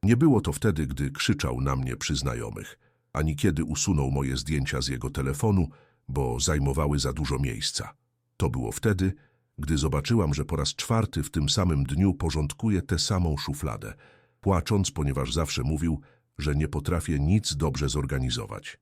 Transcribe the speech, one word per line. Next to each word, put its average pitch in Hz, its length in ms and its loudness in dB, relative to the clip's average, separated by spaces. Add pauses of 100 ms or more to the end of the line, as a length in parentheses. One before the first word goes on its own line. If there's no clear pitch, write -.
Nie 113 140 6
było 131 240 6
to 78 120 -2
wtedy, 78 340 0
gdy 67 240 -2
krzyczał 65 500 -2
na 67 160 0
mnie 64 200 -4
przy - 200 -4
znajomych, 58 640 -6 (340)
ani 76 240 0
kiedy 80 280 2
usunął 73 460 2
moje 67 260 0
zdjęcia 67 460 -2
z 65 60 -4
jego 65 220 -4
telefonu, 82 580 2 (400)
bo 65 320 -2
zajmowały 73 580 2
za 67 140 -2
dużo 67 260 -2
miejsca. 60 560 -4 (420)
To 76 140 0
było 60 220 -4
wtedy, 95 400 2 (460)
gdy 76 200 0
zobaczyłam, 73 560 2
że 71 100 -2
po 76 120 -4
raz 71 180 -2
czwarty 110 480 0
w - 80 -6
tym 76 180 0
samym 80 360 2
dniu 82 300 4
porządkuje 80 680 0
tę 87 160 -2
samą 90 380 2
szufladę, 53 580 -6 (460)
płacząc, 98 500 2
ponieważ 67 420 -2
zawsze 73 300 -2
mówił, 78 380 0 (380)
że 73 160 0
nie 76 140 2
potrafię 76 500 -2
nic 78 380 2
dobrze 71 320 -2
zorganizować. 62 920 -4